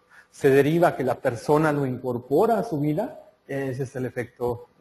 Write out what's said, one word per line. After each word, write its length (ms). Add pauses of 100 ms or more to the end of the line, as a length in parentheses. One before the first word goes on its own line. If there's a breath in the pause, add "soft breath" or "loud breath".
(300 soft breath)
se 200
deriva 440
que 80
la 140
persona 560
lo 140
incorpora 720
a 40
su 160
vida, 420 (260)
ese 380
es 120
el 80
efecto, 640 (120)